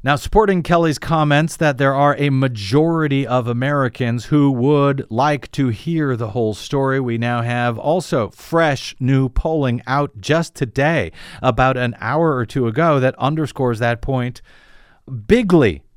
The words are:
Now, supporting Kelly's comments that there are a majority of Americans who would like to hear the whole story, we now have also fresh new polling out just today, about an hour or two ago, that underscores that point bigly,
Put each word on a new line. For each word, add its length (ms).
Now, 120
supporting 480
Kelly's 380
comments 560
that 220
there 160
are 220
a 140
majority 960
of 220
Americans 760
who 260
would 580
like 400
to 200
hear 440
the 140
whole 260
story, 460
we 180
now 240
have 340
also 540
fresh 680
new 280
polling 560
out 360
just 340
today, 560
about 340
an 240
hour 360
or 100
two 220
ago, 320
that 180
underscores 640
that 200
point 420
bigly, 560